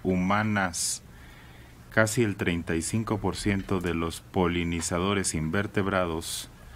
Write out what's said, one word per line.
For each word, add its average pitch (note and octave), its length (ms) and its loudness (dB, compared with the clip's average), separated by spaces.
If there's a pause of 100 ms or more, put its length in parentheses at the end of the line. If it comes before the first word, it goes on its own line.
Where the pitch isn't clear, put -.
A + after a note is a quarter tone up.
humanas. F#2+ 1000 0 (880)
Casi A2 340 4
el G2+ 120 2
treinta F2 400 0
y E2 60 2
cinco A2 380 0
por F#2 180 0
ciento G2 420 0
de F2 140 0
los E2 280 -2
polinizadores F2 1120 0
invertebrados, F#2 1160 -2 (260)